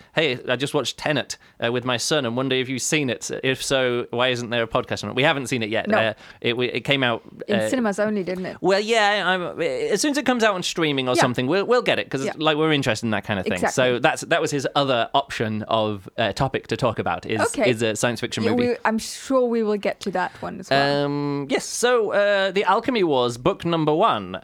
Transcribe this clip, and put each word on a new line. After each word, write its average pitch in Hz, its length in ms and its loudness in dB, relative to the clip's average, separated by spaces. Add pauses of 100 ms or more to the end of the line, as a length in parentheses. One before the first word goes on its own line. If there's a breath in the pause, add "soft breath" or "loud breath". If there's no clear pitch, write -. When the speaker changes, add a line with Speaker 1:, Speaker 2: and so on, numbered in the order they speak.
(160 loud breath)
Speaker 1:
"Hey, 139 320 0
I 123 80 0
just 135 180 -4
watched 135 240 -2
Tenet, 143 400 -2 (260 soft breath)
uh, 117 100 0
with 123 120 -2
my 123 120 0
son 143 280 0
and 117 120 -2
wonder 131 180 0
if 131 140 0
you've 131 120 -4
seen 151 280 0
it. - 200 -6 (140)
If 131 200 0
so, 127 480 0
why 123 180 2
isn't 120 200 -2
there 120 140 0
a 113 40 -4
podcast 117 360 -2
on 104 60 -4
it?" 110 60 -6
We 123 80 2
haven't 143 240 2
seen 123 140 -2
it 107 80 -4
yet. 107 200 -2
Speaker 2:
No. 107 80 2
Speaker 1:
Uh, 110 160 2 (280 loud breath)
it, 120 160 0
we, 123 100 0
it 117 140 -4
came 139 220 0
out, 120 180 0 (260)
Speaker 2:
In - 120 2
Speaker 1:
uh, 110 100 0
Speaker 2:
cinemas 220 300 0
only, 208 240 0
didn't 185 220 -6
it? - 160 -10
Speaker 1:
Well, 190 180 4
yeah. 208 500 2
I'm, 165 320 -2
as 147 400 0
soon 294 100 2
as 262 60 0
it 294 80 -2
comes 247 180 2
out 214 120 4
on 180 80 -4
streaming 143 460 0
or 127 60 4
Speaker 2:
Yeah. 330 60 4
Speaker 1:
something, 123 260 2
we'll, 185 180 2
we'll 247 160 2
get 127 180 0
it - 100 -6
'cause 135 160 -4
Speaker 2:
Yeah. - 120 -4
Speaker 1:
like, 156 200 2
we're 156 160 4
interested 127 340 0
in 110 40 0
that 101 140 -2
kind 101 140 -2
of 92 60 -4
thing. - 80 -2
Speaker 2:
Exactly. 90 200 -2 (100)
Speaker 1:
So 123 160 2
that's, 135 240 2
that 151 180 2
was 151 100 0
his 139 240 0
other 131 380 2
option 110 500 0
of, 107 440 0 (100)
uh, 113 160 2
topic - 340 -2
to 113 100 -2
talk 113 220 0
about 92 260 -2
is, 107 160 -2
Speaker 2:
Okay. 262 280 0
Speaker 1:
is 113 120 0
a 110 140 0
science 120 260 -2
fiction 113 220 -4
Speaker 2:
Yeah, 107 80 2
Speaker 1:
movie. 247 180 2
Speaker 2:
we, 233 60 0 (100)
I'm 220 140 0
sure - 460 0
we 233 180 0
will 208 140 0
get 196 240 -4
to 202 100 -6
that 180 200 -2 (100)
one 175 180 -10
as 185 100 -8
well. 143 360 2
Speaker 1:
Um, 143 440 -2
yes. - 160 -2
So, 240 460 0
uh, 202 400 2
The 196 140 0
Alchemy 220 380 2
Wars, 123 340 2
book 165 280 0
number 160 280 2
one 113 500 0